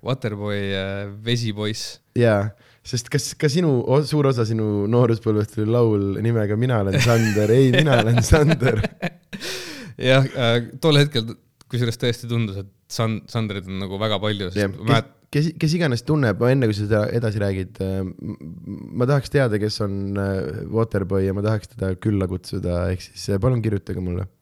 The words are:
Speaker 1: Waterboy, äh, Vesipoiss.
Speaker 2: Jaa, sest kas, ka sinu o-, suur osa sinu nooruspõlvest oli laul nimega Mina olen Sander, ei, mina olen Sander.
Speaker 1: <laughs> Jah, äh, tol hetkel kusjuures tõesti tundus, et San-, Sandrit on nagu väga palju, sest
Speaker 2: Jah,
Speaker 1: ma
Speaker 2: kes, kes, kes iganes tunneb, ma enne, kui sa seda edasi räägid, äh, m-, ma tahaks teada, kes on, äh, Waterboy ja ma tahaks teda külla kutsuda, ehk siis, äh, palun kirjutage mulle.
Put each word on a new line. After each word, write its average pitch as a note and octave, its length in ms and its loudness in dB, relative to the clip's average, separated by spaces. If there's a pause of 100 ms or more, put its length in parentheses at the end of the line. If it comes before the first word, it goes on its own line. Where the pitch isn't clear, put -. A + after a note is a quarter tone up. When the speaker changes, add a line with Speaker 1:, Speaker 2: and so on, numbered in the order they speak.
Speaker 1:
Waterboy, G#2 560 -4 (100)
äh, G2 380 -4 (120)
Vesipoiss. A2 760 -4 (140)
Speaker 2:
Jaa, G#2+ 400 2 (360)
sest - 240 -6
kas, - 220 -2
ka - 180 0
sinu E3 280 2
o-, C3 240 2
suur C#3+ 260 2
osa A#2+ 180 2
sinu G#2+ 400 0
nooruspõlvest A2+ 720 2
oli G#2+ 140 0
laul A2 320 4 (140)
nimega G#2+ 380 0
Mina B2 240 0
olen G2 200 2
Sander, A2 500 4
ei, C3 220 6
mina C#3+ 260 4
olen A#2 240 4
Sander. C#3 560 4 (640)
Speaker 1:
<laughs> F#3+ 680 -6
Jah, C3 180 6
äh, A#2+ 300 2 (180)
tol D3 240 4
hetkel B2+ 320 0 (300)
kusjuures A#2+ 360 -4
tõesti A#2+ 320 -2
tundus, G#2+ 300 -2
et G2 100 -12 (140)
San-, A2 400 -2
Sandrit G2+ 420 -4
on F#2+ 160 -6
nagu G2 160 -6
väga G#2 220 0
palju, G2+ 320 -2
sest G2+ 80 -2
Speaker 2:
Jah, G2 180 0
Speaker 1:
ma A2+ 220 2
Speaker 2:
kes, - 80 -10 (240)
kes, D3+ 220 0
kes D#3 200 0
iganes D3+ 320 0
tunneb, C3+ 320 2
ma B2 140 4
enne, C3 180 2
kui G#2 60 0
sa G#2 80 -2
seda G#2+ 240 2
edasi G#2+ 340 -2
räägid, F#2+ 400 -4
äh, F#2+ 220 -2
m-, F#2 320 -10 (560)
ma B2 180 0
tahaks C#3+ 220 0
teada, B2 260 2
kes G#2+ 240 -2
on, G2 140 -2 (140)
äh, G2 560 -4
Waterboy F#2+ 580 0
ja F#2+ 100 0
ma G2+ 80 -2
tahaks G#2+ 300 -2
teda F#2+ 240 -2
külla G2 340 0
kutsuda, F2+ 600 -4
ehk F#2 180 -6
siis, - 240 -12
äh, G2 100 0
palun B2 220 2
kirjutage G2 400 -4
mulle. F2+ 240 -4 (140)